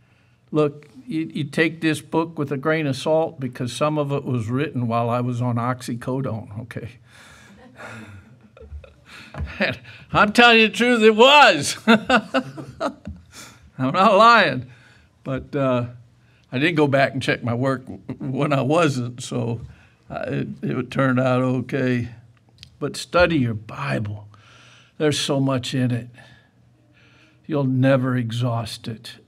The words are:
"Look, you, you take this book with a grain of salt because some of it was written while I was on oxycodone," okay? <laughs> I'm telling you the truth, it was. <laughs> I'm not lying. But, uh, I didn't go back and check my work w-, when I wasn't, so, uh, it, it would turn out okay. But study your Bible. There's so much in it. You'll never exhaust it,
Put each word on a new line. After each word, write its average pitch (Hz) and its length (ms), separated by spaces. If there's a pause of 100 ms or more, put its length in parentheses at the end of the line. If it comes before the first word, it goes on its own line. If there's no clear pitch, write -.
(520)
"Look, 151 360 (180)
you, 160 260
you 151 120
take 160 360
this 156 200
book 165 380
with 147 140
a 143 40
grain 156 300
of 131 100
salt 160 440
because 127 320
some 151 260
of 143 140
it 139 120
was 120 240
written 131 380
while 117 220
I 120 120
was 123 200
on 123 160
oxycodone," 120 1080
okay? - 280 (2750)
<laughs> 151 180 (360)
I'm 202 200
telling 233 280
you 220 80
the - 60
truth, 240 280
it 220 120
was. 240 680
<laughs> - 40
I'm 220 200 (1900)
not 190 240
lying. 196 540 (520)
But, 131 320
uh, 127 320 (640)
I 127 80
didn't 160 180
go 147 120
back 135 240
and 131 100
check 123 220
my 120 100
work 127 320
w-, 95 140 (180)
when 143 340
I 135 100
wasn't, 127 600
so, 120 380 (500)
uh, - 160
it, 139 220 (140)
it - 120
would 127 160
turn 131 280
out 127 240
okay. 127 680 (680)
But - 180
study 170 420
your 120 160
Bible. 113 720 (720)
There's 151 220
so 143 180
much 135 360
in 127 160
it. 117 180 (1400)
You'll 143 180
never 131 520
exhaust 117 720
it, - 280 (120)